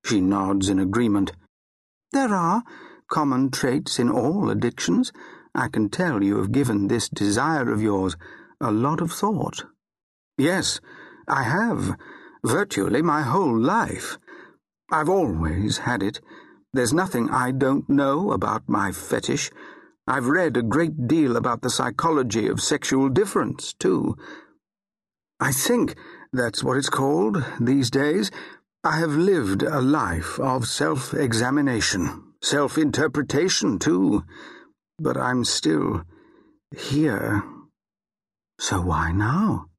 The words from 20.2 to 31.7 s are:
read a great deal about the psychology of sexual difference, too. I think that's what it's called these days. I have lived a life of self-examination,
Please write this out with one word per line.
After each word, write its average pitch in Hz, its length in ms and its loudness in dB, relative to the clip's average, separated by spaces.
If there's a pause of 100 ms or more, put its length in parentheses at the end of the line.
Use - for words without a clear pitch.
read 156 280 2
a 123 60 2
great 147 460 0
deal 139 280 4
about 117 260 0
the 127 100 -2
psychology 123 760 0
of 113 140 -2
sexual 139 480 2
difference, 190 640 0
too. - 420 0 (1200)
I - 120 0
think 220 440 0 (360)
that's 120 320 -2
what 131 140 2
it's 139 140 0
called 160 520 2 (160)
these 123 300 2
days. 147 400 0 (540)
I 156 140 0
have 160 180 0
lived 151 480 2
a 156 180 0
life 120 580 0
of 127 280 0
self-examination, 131 1700 0